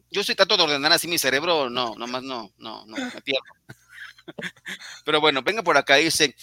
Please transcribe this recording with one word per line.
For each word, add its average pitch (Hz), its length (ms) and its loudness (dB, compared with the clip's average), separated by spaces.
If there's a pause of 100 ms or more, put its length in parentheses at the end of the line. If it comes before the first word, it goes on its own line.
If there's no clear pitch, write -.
(100)
yo 196 140 -4
sí 233 100 -2
trato 196 220 4
de 180 60 4
ordenar 147 300 2
así 160 160 2
mi 170 100 -2
cerebro, 139 520 0
no, 120 260 -4
nomás 123 260 -6
no, 123 360 -10
no, 110 280 -14
no, 110 100 -14
me 254 260 -10
pierdo. 131 200 -4 (840)
<laughs> - 800 -16
Pero 151 160 2
bueno, 147 220 4
venga 208 200 -2
por 165 140 4
acá, 139 200 6
dice, 151 460 2